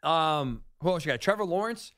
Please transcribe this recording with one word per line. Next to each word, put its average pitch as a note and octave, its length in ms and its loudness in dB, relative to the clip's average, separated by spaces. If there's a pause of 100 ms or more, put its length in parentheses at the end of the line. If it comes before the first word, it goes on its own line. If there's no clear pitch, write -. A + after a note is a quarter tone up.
Um, D#3 580 2 (200)
who E3 80 2
else E3+ 140 0
you D3 80 -2
got? B2 100 -2
Trevor G#3 240 2
Lawrence G3+ 520 -2